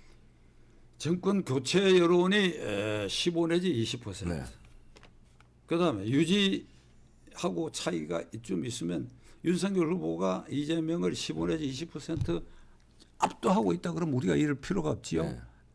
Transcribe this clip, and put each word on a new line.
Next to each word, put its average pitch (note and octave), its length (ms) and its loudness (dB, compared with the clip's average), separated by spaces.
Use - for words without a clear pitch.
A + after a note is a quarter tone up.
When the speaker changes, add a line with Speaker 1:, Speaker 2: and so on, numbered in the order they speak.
Speaker 1:
정권 F3+ 460 0
교체 F3+ 540 4
여론이, F3 380 6
에, G#2+ 720 0
십오 E3+ 380 0
내지 F3+ 240 2
이십 A#2 320 -2
퍼센트. F2+ 300 -6
Speaker 2:
네. C#2+ 120 -4
Speaker 1:
그다음에 D#3 400 0
유지하고 E3+ 1700 -2
차이가 E3 500 -4
좀 F3 220 -4
있으면 B2 440 -4
윤석열 F3+ 480 0
후보가 F3+ 580 -2
이재명을 E3 640 -2
십오 D#3+ 320 -4
내지 D#3+ 200 -2
이십 C3+ 260 -8
퍼센트 D#3+ 500 -4
압도하고 G3+ 560 2
있다 F3 180 -4
그러면 D#3+ 220 0
우리가 D3 220 2
이럴 D3 200 2
필요가 E3+ 340 -2
없지요. D#3+ 340 -2
Speaker 2:
네. B2 160 -6